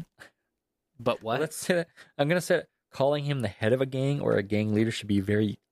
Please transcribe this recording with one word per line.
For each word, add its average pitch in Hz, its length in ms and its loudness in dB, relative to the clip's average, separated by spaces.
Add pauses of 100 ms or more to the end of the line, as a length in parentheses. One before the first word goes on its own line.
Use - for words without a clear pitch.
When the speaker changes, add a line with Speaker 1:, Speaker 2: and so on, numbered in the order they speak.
(1000)
Speaker 1:
But 120 240 -2
what? 113 180 -2
Speaker 2:
Let's 156 160 -6
say - 180 -2
that, 170 140 -2 (300)
I'm 143 100 2
gonna 175 120 2
say 170 160 0
that - 120 -4 (240)
calling 143 320 2
him 143 160 -2
the 110 80 -2
head 110 240 0
of 131 80 2
a 135 60 0
gang 135 340 -2
or 113 160 2
a 107 60 2
gang 107 320 0
leader 113 160 2
should 104 180 -8
be 101 120 2
very 104 380 0 (140)